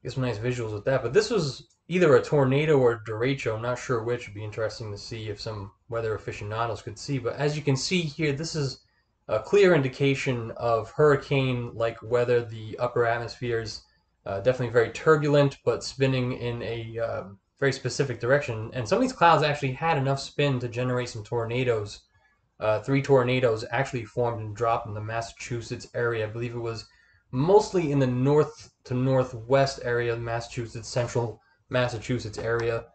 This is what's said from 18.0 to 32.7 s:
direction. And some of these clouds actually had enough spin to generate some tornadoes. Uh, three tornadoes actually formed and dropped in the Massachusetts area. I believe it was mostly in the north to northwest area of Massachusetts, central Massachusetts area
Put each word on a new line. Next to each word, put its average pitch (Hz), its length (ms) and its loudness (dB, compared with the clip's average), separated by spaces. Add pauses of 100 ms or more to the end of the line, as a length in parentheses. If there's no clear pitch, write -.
direction. 120 540 0
And 117 160 -6
some 196 80 2
of 247 60 2
these 254 100 0
clouds 160 320 6
actually 139 260 0
had 160 280 0
enough 135 200 0
spin 139 400 -2
to 120 100 -4
generate 123 420 -2
some 110 120 -12
tornadoes. 117 800 -2 (580)
Uh, 107 220 0
three 139 220 0
tornadoes 123 680 4
actually 123 340 -2
formed 113 360 -2
and 107 160 -10
dropped 117 320 0
in 104 60 -10
the 107 60 -8
Massachusetts 113 920 -8
area. 117 320 -2
I 104 40 -8
believe 117 260 -8
it - 20 -6
was 117 280 -8 (440)
mostly 175 640 4
in 139 80 4
the 131 80 4
north 139 640 2 (120)
to 127 100 -4
northwest 127 920 2
area 120 300 0
of 117 60 -6
Massachusetts, 117 680 -8
central 120 520 -2 (280)
Massachusetts 120 680 -2
area 117 560 -2